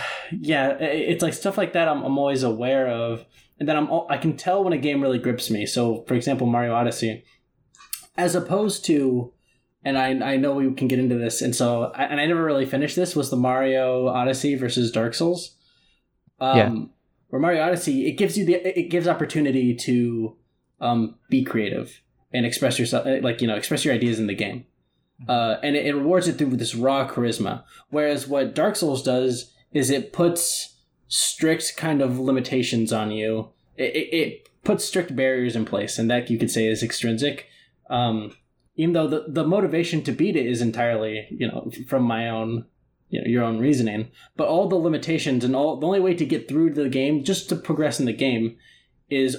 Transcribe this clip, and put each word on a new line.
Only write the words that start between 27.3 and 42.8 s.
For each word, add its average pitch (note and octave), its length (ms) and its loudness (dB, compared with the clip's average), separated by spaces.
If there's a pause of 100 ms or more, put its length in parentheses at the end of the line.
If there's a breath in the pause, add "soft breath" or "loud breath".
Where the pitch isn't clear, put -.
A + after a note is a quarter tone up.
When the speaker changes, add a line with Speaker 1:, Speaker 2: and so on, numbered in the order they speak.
Speaker 1:
Whereas C#3+ 380 0
what C3+ 260 0
Dark G3 220 0
Souls C3+ 260 -2
does B2+ 500 0 (200 soft breath)
is C3+ 180 2
it C#3 220 -2
puts - 640 0 (320)
strict - 680 0
kind D#3 260 0
of B2+ 180 0
limitations B2 720 0
on G#2+ 180 0
you. A2 380 -2 (280)
It, C3+ 200 -2
it, D#3+ 200 -2
it - 320 -4 (140)
puts G3+ 220 0
strict E3+ 320 -2
barriers B2+ 400 0
in A2 80 0
place, G2+ 340 -4
and A2+ 100 2
that B2 220 0
you A2+ 80 0
could A#2 140 0
say A2+ 160 2
is A2 160 -2
extrinsic. A#2 600 -2 (440 soft breath)
Um, A2+ 460 -2 (400)
even E3 160 2
though D#3 160 2
the, - 180 -2
the D3+ 180 -2
motivation E3 600 0
to - 80 -2
beat F3 240 2
it B2+ 100 0
is A#2+ 160 0
entirely, A2 680 0
you - 160 -4
know, - 240 -8
f-, - 160 -14
from C3 160 2
my A#2 240 0
own, A2+ 380 -4 (420)